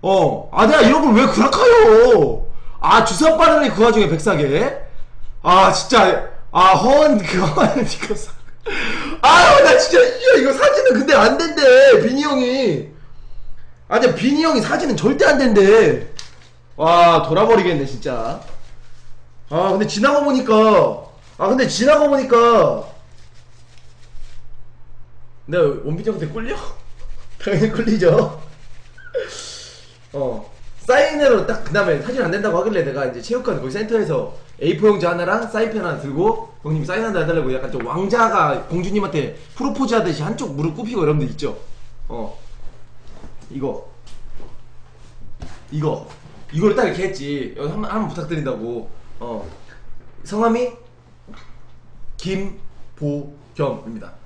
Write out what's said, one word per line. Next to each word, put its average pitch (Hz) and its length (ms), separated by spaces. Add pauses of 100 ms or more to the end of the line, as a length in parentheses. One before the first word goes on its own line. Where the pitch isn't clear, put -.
어. 180 500
아, 208 160
내가 302 140
이런 285 220
걸 247 120
왜 262 120
구락하요? 453 1200 (320)
아, 190 220
주사 320 320
빠르네, 311 320
그 208 140
와중에 214 260
백사계. 160 640 (680)
아, 185 280
진짜. 185 560 (240)
아, 185 220
허언, 277 460
그 180 200
허언, 185 460
이거 - 300
사-, - 160 (920)
아유, 554 420
나 508 140
진짜, - 260
이거, 494 360
이거 269 140
사진은 539 400
근데 277 200
안 269 240
된대, 269 640
비니 254 220
형이. 254 640 (1000)
아, 240 120
근데 254 160
비니 285 260
형이 302 200
사진은 277 360
절대 254 280
안 277 120
된대. 202 720 (680)
와, 170 460
돌아버리겠네, 175 640
진짜. 123 540 (1120)
아, 180 200
근데 208 140
지나고 277 380
보니까, 220 800 (340)
아, 185 120
근데 254 180
지나고 294 420
보니까 233 760 (2500)
내가 165 180 (200)
원빈 160 220
형한테 170 220
꿀려? 233 280 (420)
<laughs> - 440
당연히 202 300
꿀리죠. 196 720 (1700)
어, 123 380 (280)
사인으로 285 680
딱 - 160
그다음에 175 380
사진 254 200
안 170 100
된다고 196 280
하길래 196 240
내가 135 220
이제 120 160
체육관 233 380
거기 131 120
센터에서 202 640 (260)
에이포 170 260
용지 190 180
하나랑 180 440
사인펜 220 340
하나 160 160
들고 147 600
형님 156 240
사인 202 180
하나 202 180
해달라고 151 320
약간 127 180
좀 120 140
왕자가 185 800
공주님한테 180 760 (180)
프로포즈 254 400
하듯이 170 260
한쪽 208 320
무릎 156 220
굽히고, 220 260
여러분들 147 300
있죠? - 260 (500)
어, 113 300 (1120)
이거. - 400 (1800)
이거. 151 360 (440)
이거를 180 240
딱 247 100
이렇게 170 220
했지. 139 500
여기 147 140
한번, - 180
한번 208 200
부탁드린다고. 127 800 (320)
어. 107 280 (760)
성함이 226 440 (1500)
김보겸입니다. 143 1900 (140)